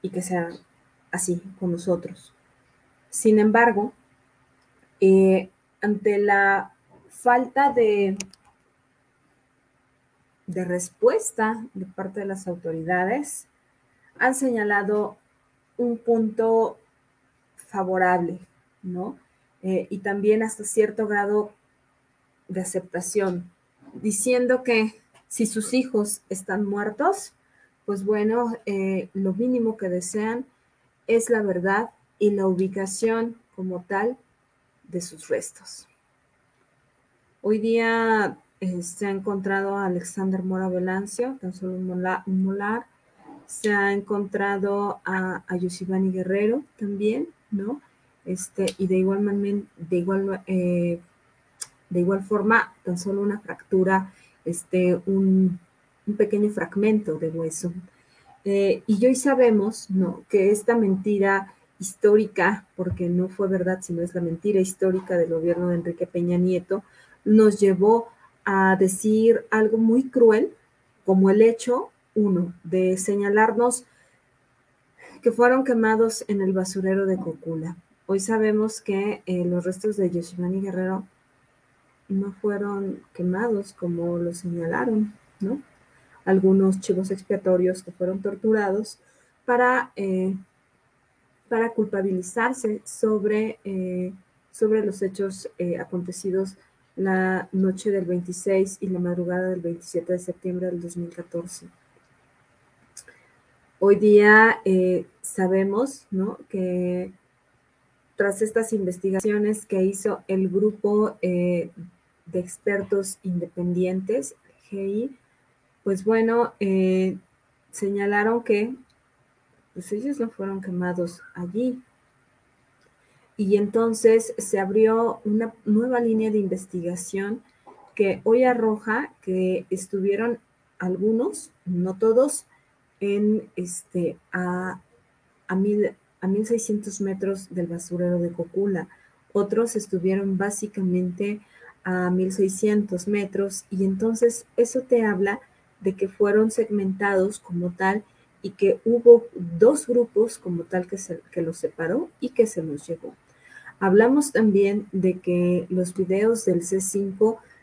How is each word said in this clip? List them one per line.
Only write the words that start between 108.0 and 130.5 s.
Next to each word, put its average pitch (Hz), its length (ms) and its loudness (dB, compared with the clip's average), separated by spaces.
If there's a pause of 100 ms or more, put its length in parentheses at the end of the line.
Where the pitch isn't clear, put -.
tras 202 240 0
estas 220 320 -2
investigaciones 208 920 -2
que 190 160 0
hizo 196 460 -2
el 190 200 0
grupo, 208 720 0
eh, 180 500 0 (540)
de 175 160 -6
expertos 196 800 -4
independientes, 185 1120 -2 (360)
G 196 80 -10
I, 208 400 -6 (640)
pues 190 200 -2
bueno, 226 540 2
eh, 190 600 2 (520)
señalaron 208 720 0
que, 226 320 0 (1000)
pues, 180 180 -14
ellos 269 260 -4
no 226 120 -4
fueron 196 320 -8
quemados 180 580 -4 (140)
allí. 220 480 -4 (1500)
Y 202 220 2
entonces 226 800 2
se 202 200 -2
abrió 220 680 2
una 220 280 -2 (120)
nueva 240 340 2
línea 220 300 0
de 214 80 2
investigación 185 1040 -6 (520)
que 196 300 0
hoy 240 200 4
arroja 226 760 0
que 185 480 -2
estuvieron 202 720 -4 (400)